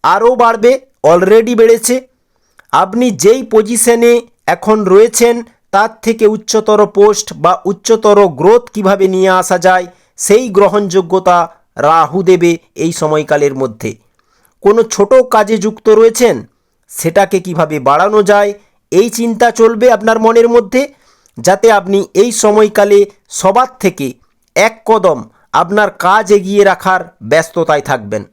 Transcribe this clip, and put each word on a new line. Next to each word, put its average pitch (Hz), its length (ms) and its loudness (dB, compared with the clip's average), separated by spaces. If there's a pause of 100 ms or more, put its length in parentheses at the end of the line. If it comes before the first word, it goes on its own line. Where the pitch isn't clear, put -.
আরও 226 320 2
বাড়বে, 233 440 0 (240)
already 202 520 2
বেড়েছে। 226 520 0 (640)
আপনি 208 400 0
যেই 208 320 0
পজিশনে 233 760 0 (260)
এখন 208 380 -2
রয়েছেন, 233 580 2 (280)
তার 208 180 0 (120)
থেকে 220 260 -2
উচ্চতর 214 580 0
পোস্ট 202 480 0
বা 165 320 -2
উচ্চতর 208 640 0
গ্রোথ 185 420 0
কিভাবে 196 380 -2
নিয়ে 190 220 0
আসা 185 280 -2
যায়, 185 300 0 (300)
সেই 233 320 0
গ্রহণযোগ্যতা 180 960 0 (300)
রাহু 160 460 0
দেবে 170 340 2 (180)
এই 165 160 -4
সময়কালের 151 640 -2
মধ্যে। 117 400 -8 (680)
কোনো 220 220 2
ছোট 202 300 -2
কাজে 226 440 0
যুক্ত 214 320 -4
রয়েছেন, 220 580 2 (400)
সেটাকে 185 520 -2
কিভাবে 156 400 -6
বাড়ানো 180 440 0
যায়, 202 300 0 (380)
এই 214 180 0
চিন্তা 233 420 -2
চলবে 226 400 2
আপনার 220 280 0
মনের 233 300 2
মধ্যে, 240 380 0 (500)
যাতে 196 340 0
আপনি 196 420 -2
এই 226 180 2
সময়কালে 208 720 2 (240)
সবার 226 380 -2 (120)
থেকে 147 340 -6 (420)
এক 220 300 -2
কদম 185 380 0 (280)
আপনার 185 400 0
কাজ 190 400 0
এগিয়ে 202 320 2
রাখার 185 380 0 (220)
ব্যস্ততায় 156 580 -2
থাকবেন। 107 520 -8